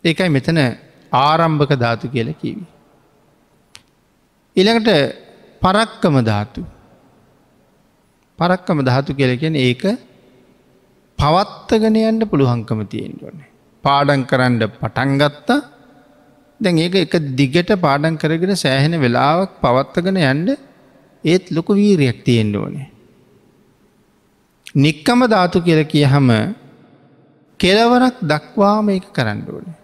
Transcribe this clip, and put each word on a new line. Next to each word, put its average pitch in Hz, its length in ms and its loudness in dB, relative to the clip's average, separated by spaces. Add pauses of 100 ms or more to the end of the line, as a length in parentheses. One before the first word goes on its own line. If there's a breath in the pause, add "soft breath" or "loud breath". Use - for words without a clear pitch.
ඒකයි 175 240 0
මෙතන 156 300 0 (540)
ආරම්භක 151 600 2
ධාතු 117 340 -2
කියලා 123 320 -6
කිව්වේ. - 280 -10 (1900)
ඊළඟට 220 340 2 (720)
පරක්කම 190 580 0
ධාතු. 104 420 -4 (1800)
පරක්කම 180 420 -2
ධාතු 135 340 0
කියලා 131 280 0
කියන්නේ 156 240 -2
ඒක 123 180 -2 (1300)
පවත්වගෙන 208 800 0
යන්න 220 260 0
පුළුවන්කම 120 600 0
තියෙන්න 110 340 -12
ඕනේ. - 300 -20 (360)
පාඩම් 143 400 2
කරන්න 123 460 0
පටන් 135 460 -4
ගත්තා. 147 440 0 (1000)
දැන් 175 180 0
ඒක 175 180 -2
එක 170 180 -2 (180)
දිගට 143 440 0
පාඩම් 156 400 0
කරගෙන 165 400 -2
සෑහෙන 143 400 0
වෙලාවක් 143 640 0
පවත්වගෙන 170 640 -2
යන්න 151 280 0 (760)
ඒත් 175 260 0
ලොකු 165 240 -2
වීරියක් 190 500 2
තියෙන්න 110 300 2
ඕනේ. 135 320 -8 (1900)
නික්කම 160 540 2
ධාතු 185 360 0
කියලා 160 220 2
කියහම 143 440 2 (1300)
කෙලවරක් 240 640 2
දක්වාම 202 680 0
ඒක 185 200 -4
කරන්න 107 360 -4
ඕනේ. - 380 -14